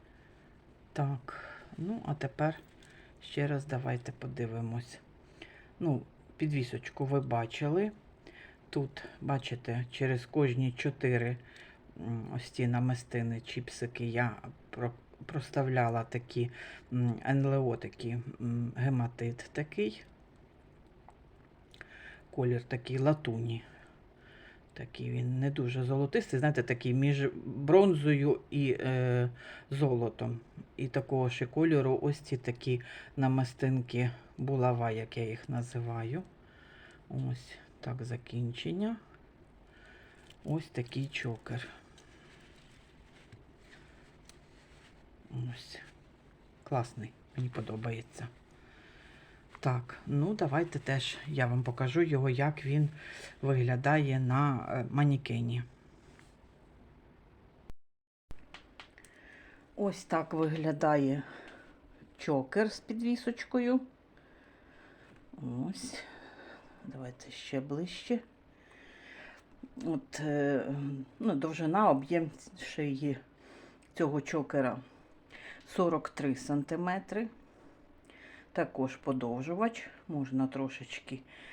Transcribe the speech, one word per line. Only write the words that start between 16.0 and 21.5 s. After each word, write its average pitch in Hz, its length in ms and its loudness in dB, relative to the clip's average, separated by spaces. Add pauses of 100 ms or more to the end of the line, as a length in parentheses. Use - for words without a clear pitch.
такі, 120 480 -2 (420)
м, 120 320 2
Н 139 200 4
Л 135 240 4
О, 117 80 0
такі, 117 400 -6 (240)
м, 120 340 -2
гематит 120 760 0
такий. 208 500 -4 (2250)